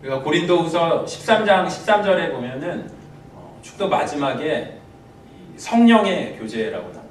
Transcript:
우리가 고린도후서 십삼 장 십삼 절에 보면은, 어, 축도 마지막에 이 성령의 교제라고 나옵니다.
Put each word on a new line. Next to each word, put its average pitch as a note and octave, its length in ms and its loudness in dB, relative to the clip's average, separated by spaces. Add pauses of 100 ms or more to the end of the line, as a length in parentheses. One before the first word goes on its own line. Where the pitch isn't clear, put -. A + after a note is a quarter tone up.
우리가 C3+ 200 -4
고린도후서 E3 840 0
십삼 G#3+ 400 0
장 F#3 240 4
십삼 G#3 340 0
절에 F3+ 280 2
보면은, B2+ 580 -8 (460)
어, - 260 -20
축도 - 260 -6
마지막에 C#3+ 920 -2 (760)
이 - 40 -20
성령의 A3+ 760 4
교제라고 A2 540 -8
나옵니다. - 200 -18